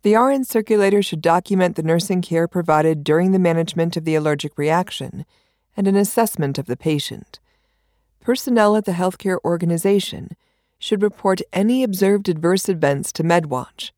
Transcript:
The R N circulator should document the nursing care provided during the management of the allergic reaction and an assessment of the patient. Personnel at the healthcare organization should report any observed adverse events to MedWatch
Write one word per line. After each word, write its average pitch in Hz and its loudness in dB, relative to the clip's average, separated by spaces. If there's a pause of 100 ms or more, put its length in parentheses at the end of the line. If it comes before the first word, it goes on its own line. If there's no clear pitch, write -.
The 214 4
R 247 4
N 269 0
circulator 208 2
should 156 -4
document 180 2
the 160 -4
nursing 170 0
care 165 0
provided 156 0
during 170 2
the 190 4
management 170 0
of 160 -6
the 160 -2
allergic 151 -2
reaction 156 -4 (520)
and 196 0
an 196 2
assessment 202 0
of - -6
the 123 -4
patient. - -6 (800)
Personnel 233 2
at 214 -2
the 190 -4
healthcare 185 -2
organization 175 0 (480)
should 202 -2
report 196 0 (120)
any 233 2
observed 196 0
adverse 175 0
events 143 -2
to - -6
MedWatch 160 -2